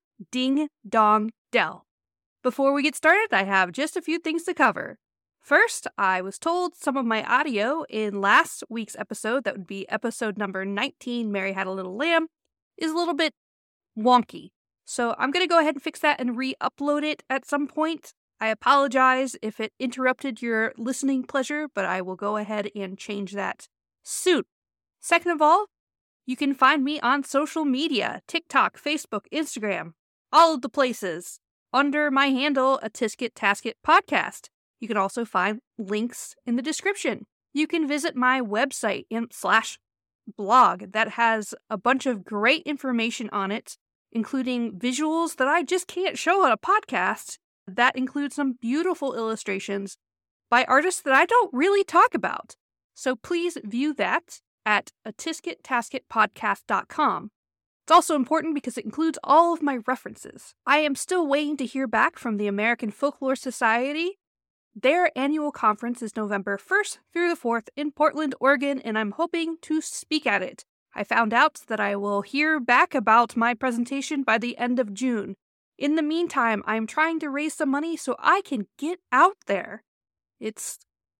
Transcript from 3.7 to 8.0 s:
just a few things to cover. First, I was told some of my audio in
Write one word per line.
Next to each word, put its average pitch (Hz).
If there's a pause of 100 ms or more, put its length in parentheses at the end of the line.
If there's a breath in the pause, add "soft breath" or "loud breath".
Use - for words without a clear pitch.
just 302
a 330
few 330
things 320
to 349
cover. - (420)
First, 403 (100)
I 185
was 196
told 349
some 262
of 262
my 220
audio 226
in 208